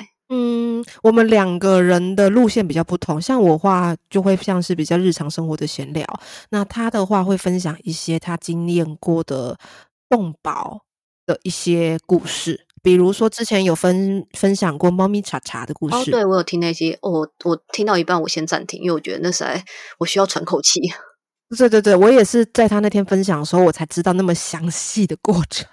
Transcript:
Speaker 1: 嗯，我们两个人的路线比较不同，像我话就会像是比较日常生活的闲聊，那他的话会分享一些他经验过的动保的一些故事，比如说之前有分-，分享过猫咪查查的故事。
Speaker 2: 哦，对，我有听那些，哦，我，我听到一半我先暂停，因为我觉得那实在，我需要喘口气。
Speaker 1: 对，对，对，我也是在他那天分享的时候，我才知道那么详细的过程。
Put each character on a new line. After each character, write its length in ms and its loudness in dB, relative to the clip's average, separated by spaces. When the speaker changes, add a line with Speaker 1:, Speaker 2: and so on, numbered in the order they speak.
Speaker 1:
嗯， 540 -2
我 80 6
们 160 6
两 320 2
个 220 4
人 340 2
的 140 4
路 180 4
线 180 0
比 80 -4
较 100 0
不 140 -4
同， 240 -4
像 180 0
我 180 4
话 380 0
就 120 0
会 160 2
像 260 -2
是 100 -4
比 120 -4
较 120 0
日 140 2
常 180 -4
生 160 -6
活 100 -4
的 120 -6
闲 260 -10
聊， 140 -8
那 140 -2
他 260 -6
的 160 -2
话 180 2
会 140 0
分 220 -2
享 240 -6
一 80 -8
些 260 -4
他 200 -8
经 320 -6
验 260 -2
过 300 -2
的 340 -8
动 320 0
保 440 -8
的 160 0
一 60 -6
些 580 -2
故 180 2
事， 400 -8
比 120 4
如 200 4
说 160 0
之 160 -8
前 180 0
有 120 2
分-， 580 0
分 220 0
享 200 -2
过 140 2
猫 180 0
咪 140 -2
查 200 -8
查 260 -12
的 60 -8
故 160 -6
事。 60 -2
Speaker 2:
哦， 100 0
对， 200 0
我 120 2
有 60 0
听 160 -4
那 140 -2
些， 280 -4
哦， 100 -4
我， 220 -4
我 180 -2
听 140 -2
到 100 2
一 80 2
半 160 0
我 80 -4
先 200 -6
暂 180 -4
停， 160 -14
因 60 -4
为 60 0
我 60 -2
觉 140 -10
得 80 -8
那 100 -2
实 80 -4
在， 240 -6
我 60 -2
需 120 -4
要 80 4
喘 180 -6
口 180 -2
气。 180 0
Speaker 1:
对， 140 6
对， 100 4
对， 160 4
我 140 8
也 160 8
是 220 2
在 200 2
他 120 0
那 100 2
天 160 0
分 180 2
享 140 0
的 80 -4
时 100 -2
候， 80 6
我 80 6
才 140 -4
知 160 -6
道 120 2
那 100 0
么 100 2
详 380 -6
细 340 -4
的 120 -2
过 220 0
程。 220 -8